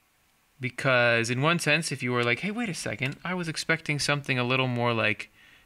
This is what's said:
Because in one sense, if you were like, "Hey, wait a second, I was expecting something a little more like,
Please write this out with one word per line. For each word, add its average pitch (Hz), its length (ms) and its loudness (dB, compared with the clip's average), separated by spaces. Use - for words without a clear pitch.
Because 120 680 2
in 123 120 0
one 165 180 2
sense, 156 320 0
if 131 100 -6
you 123 100 -2
were 120 120 2
like, 120 160 0
"Hey, 185 100 -4
wait 233 180 -4
a 170 60 -6
second, 120 500 -6
I 180 120 -4
was 175 120 -4
expecting 156 520 -2
something 139 400 0
a 123 40 0
little 131 240 2
more 120 240 0
like, 110 380 0